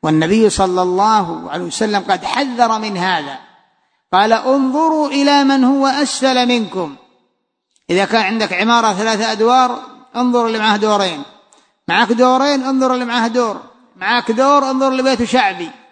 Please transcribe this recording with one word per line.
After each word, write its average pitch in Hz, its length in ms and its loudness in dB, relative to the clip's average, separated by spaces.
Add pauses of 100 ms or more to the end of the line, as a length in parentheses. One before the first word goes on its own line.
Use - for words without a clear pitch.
والنبي 165 460 2
صلى 185 320 0
الله 180 680 0
عليه 175 140 -8
وسلم 208 340 -2
قد 185 260 -2
حذر 240 540 0
من 208 180 -6
هذا، 160 420 -4 (720)
قال: 208 200 4
"انظروا 277 760 0
إلى 285 360 2
من 269 200 2
هو 269 240 2
أسفل 262 600 0
منكم". 190 480 -2 (960)
إذا 190 160 2
كان 220 180 0
عندك 214 300 -2
عمارة 220 400 0
ثلاثة 220 380 -2
أدوار، 240 480 2 (360)
انظر 240 320 0
اللي 220 120 -2
معه 214 180 0
دورين، 202 460 0 (640)
معك 196 240 2
دورين، 262 520 2
انظر 262 300 0
اللي 247 120 -4
معه 233 220 -2
دور، 233 340 -2 (340)
معك 226 360 -2
دور، 269 400 2
انظر 262 160 0
اللي 262 160 0
بيته 262 220 0
شعبي. 190 440 -2 (220)